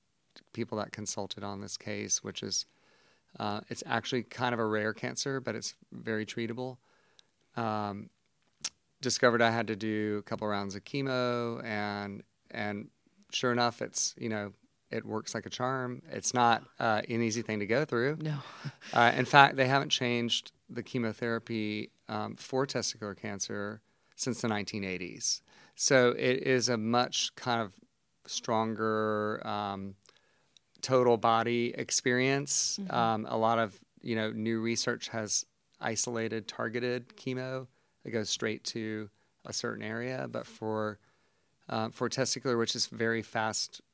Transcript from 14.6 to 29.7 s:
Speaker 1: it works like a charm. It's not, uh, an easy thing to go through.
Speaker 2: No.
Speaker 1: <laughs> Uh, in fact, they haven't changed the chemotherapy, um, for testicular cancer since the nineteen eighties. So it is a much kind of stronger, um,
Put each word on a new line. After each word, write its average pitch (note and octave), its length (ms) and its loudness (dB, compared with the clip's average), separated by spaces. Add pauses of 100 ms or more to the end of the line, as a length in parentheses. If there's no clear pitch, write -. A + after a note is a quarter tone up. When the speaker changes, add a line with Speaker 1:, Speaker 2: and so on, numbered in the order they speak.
Speaker 1:
it A2 160 -6
works G#2+ 300 -6
like G#2+ 100 -6
a - 40 -10
charm. B2+ 600 -4
It's - 240 -4
not, A#2 300 6 (160)
uh, A2 280 4
an A#2 140 2
easy A2+ 200 0
thing G#2+ 180 -2
to G2+ 60 -2
go B2 180 4
through. C#3 360 0
Speaker 2:
No. D3+ 140 -4 (300)
Speaker 1:
<laughs> - 280 -10
Uh, A#2 240 8
in C3 80 4
fact, C#3 300 10
they C3 140 4
haven't C#3 220 2
changed A#2+ 600 0 (180)
the A#2+ 140 -8
chemotherapy, A2+ 1080 -4 (180)
um, G#2+ 260 -4
for C3+ 320 -2
testicular G#2+ 500 -4
cancer G#2 640 -6 (360)
since - 260 -4
the A#2+ 60 0
nineteen G#2 360 -2
eighties. - 580 -4 (340)
So B2+ 420 8
it B2+ 240 2
is B2 260 4
a B2 80 2
much A#2+ 600 2
kind A#2+ 260 0
of F#2+ 100 -6 (540)
stronger, A2 1200 0
um, G2 480 -4 (880)